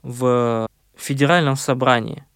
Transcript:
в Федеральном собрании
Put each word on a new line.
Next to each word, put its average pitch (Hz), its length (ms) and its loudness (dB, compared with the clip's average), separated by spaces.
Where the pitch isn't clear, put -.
в 120 640 -2
Федеральном 143 600 2
собрании 127 680 0